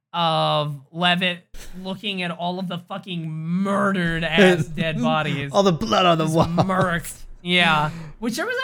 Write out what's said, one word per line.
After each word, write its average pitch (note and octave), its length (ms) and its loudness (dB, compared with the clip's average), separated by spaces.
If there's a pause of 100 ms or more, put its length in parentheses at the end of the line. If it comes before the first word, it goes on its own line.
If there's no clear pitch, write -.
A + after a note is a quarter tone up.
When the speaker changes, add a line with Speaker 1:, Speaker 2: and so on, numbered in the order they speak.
(140)
Speaker 1:
of D#3 680 0 (100)
Levitt F3 540 0 (360)
looking F#3+ 420 -6
at F3 80 -4
all F3 280 -4
of F#3 80 -4
the F3 120 -6
fucking F3+ 520 -8
murdered F3 960 0
ass E3 400 4
Speaker 2:
<laughs> D#3+ 100 -10
Speaker 1:
dead D#3+ 260 -2
bodies. D3 520 -2
Speaker 2:
All G3+ 100 4
the G3 80 4
blood G3 340 2
on E3+ 120 4
the - 80 0
Speaker 1:
Just D#3+ 100 0
Speaker 2:
wall. E3 120 4
Speaker 1:
murked. F3 760 0 (200)
Yeah. E3+ 500 4 (280)
Which A3+ 160 -4
there F4 100 -4
was B4 180 -4